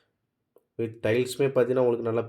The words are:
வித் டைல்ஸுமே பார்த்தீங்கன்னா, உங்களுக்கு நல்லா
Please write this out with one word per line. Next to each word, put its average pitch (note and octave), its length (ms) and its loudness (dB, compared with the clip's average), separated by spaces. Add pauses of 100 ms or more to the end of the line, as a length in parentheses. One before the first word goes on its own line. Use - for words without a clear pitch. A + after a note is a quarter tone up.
(800)
வித் A2+ 240 -6
டைல்ஸுமே B2 440 0
பார்த்தீங்கன்னா, B2+ 360 2
உங்களுக்கு A#2 240 0
நல்லா A2+ 200 0